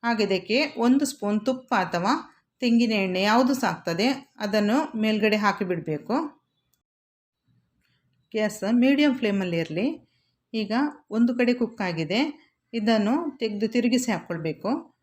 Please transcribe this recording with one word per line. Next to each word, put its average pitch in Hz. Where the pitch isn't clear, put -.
ಹಾಗೆ 226
ಇದಕ್ಕೆ 214
ಒಂದು 254
ಸ್ಪೂನ್ 208
ತುಪ್ಪ 262
ಅಥವಾ 180
ತೆಂಗಿನ 233
ಎಣ್ಣೆ 190
ಯಾವುದು 240
ಸಾಕ್ತದೆ 175
ಅದನ್ನು 214
ಮೇಲ್ಗಡೆ 214
ಹಾಕಿಬಿಡಬೇಕು. 185
ಗ್ಯಾಸ್ 214
ಮೀಡಿಯಮ್ 262
ಫ್ಲೇಮಲ್ಲಿ 196
ಇರಲಿ. 165
ಈಗ 214
ಒಂದು 240
ಕಡೆ 247
ಕುಕ್ 240
ಆಗಿದೆ, 170
ಇದನ್ನು 226
ತೆಗೆದು 214
ತಿರುಗಿಸಿ 240
ಹಾಕ್ಕೊಳ್ಬೇಕು. 170